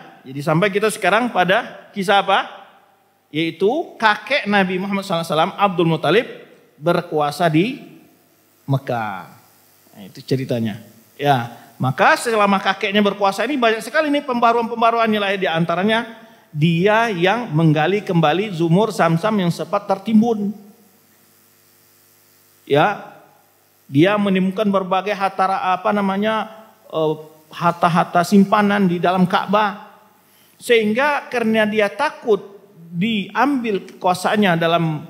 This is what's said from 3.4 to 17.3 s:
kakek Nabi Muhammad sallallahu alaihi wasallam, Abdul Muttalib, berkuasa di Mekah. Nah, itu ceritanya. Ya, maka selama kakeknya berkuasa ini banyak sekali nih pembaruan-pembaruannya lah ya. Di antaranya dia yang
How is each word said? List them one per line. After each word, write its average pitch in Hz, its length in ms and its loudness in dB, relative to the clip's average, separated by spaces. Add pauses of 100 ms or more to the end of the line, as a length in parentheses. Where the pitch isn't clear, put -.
kakek 214 540 0
Nabi 190 260 2
Muhammad 196 320 -4
sallallahu 165 160 -2
alaihi 165 80 -6
wasallam, 165 240 0
Abdul 180 320 2
Muttalib, 165 380 0 (500)
berkuasa 165 720 -2
di 175 320 0 (880)
Mekah. 110 640 -6 (640)
Nah, 107 80 -20
itu - 220 -20
ceritanya. 120 560 -4 (340)
Ya, 135 400 -2 (240)
maka 196 400 2
selama 208 400 0
kakeknya 202 400 -2
berkuasa 202 480 0
ini 294 80 -4
banyak 226 240 0
sekali 285 320 -2
nih 285 160 -2
pembaruan-pembaruannya 233 960 2
lah 196 100 -2
ya. 202 80 -2
Di 180 80 -2
antaranya 170 560 0 (480)
dia 175 560 2
yang 202 460 -2